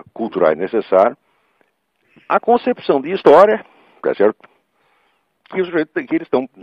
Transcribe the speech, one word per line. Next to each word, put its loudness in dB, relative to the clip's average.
culturais -2
necessários, -2
a 0
concepção -2
de -10
história, 4
tá -4
certo? 0
Que, -8
os, -8
que -6
eles -4
estão, -4